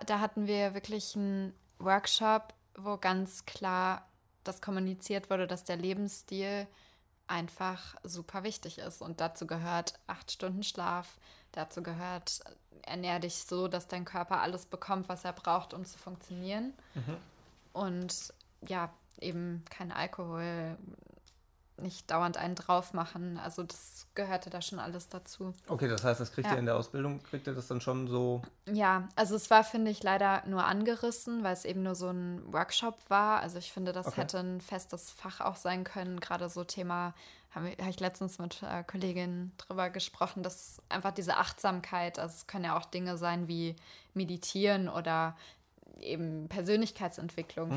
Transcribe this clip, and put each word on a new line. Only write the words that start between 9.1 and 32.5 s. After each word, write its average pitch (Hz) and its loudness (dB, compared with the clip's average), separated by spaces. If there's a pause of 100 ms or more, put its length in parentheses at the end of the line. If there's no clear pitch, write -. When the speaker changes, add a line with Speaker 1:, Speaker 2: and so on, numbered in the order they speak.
Speaker 1:
dazu 165 -2
gehört 170 0 (120)
acht - -8
Stunden 185 -2
Schlaf, 180 -2 (340)
dazu 160 -6
gehört, 175 -4 (420)
ernähr 175 0
dich 170 -4
so, 180 0
dass 175 -2
dein 180 -4
Körper 180 0
alles 180 0
bekommt, 185 -2
was 175 -6
er 180 -2
braucht, - 0
um 185 -6
zu - -14
funktionieren. 185 -6 (220)
Speaker 2:
Mhm. 143 -4 (580)
Speaker 1:
Und 180 -2 (320)
ja, 175 -2 (300)
eben 175 -4
kein 175 -8
Alkohol, 170 -4 (1000)
nicht - -6
dauernd 175 2
einen 175 -2
drauf 180 4
machen. 175 -4
Also 170 -4
das - -6
gehörte 190 -2
da 175 -6
schon 180 -4
alles 170 -6
dazu. 185 -8 (160)
Speaker 2:
Okay, 139 2
das 113 4
heißt, 123 6
das 117 -4
kriegt 139 0
Speaker 1:
Ja. 202 6
Speaker 2:
ihr 127 4
in 120 2
der 117 6
Ausbildung, 139 0
kriegt - -6
ihr 135 -2
das 127 -6
dann 123 0
schon 127 0
so? 123 2 (240)
Speaker 1:
Ja, 190 4
also 214 4
es 208 0
war, 220 12
finde 220 2
ich, 208 -4
leider 196 6
nur 190 4
angerissen, 233 2
weil 190 2
es 180 0
eben 185 0
nur 185 0
so 180 -2
ein 180 -2 (100)